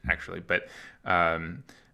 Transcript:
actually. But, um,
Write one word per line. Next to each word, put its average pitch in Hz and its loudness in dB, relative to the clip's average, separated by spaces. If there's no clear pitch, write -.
actually. 87 -4
But, 87 0
um, 85 2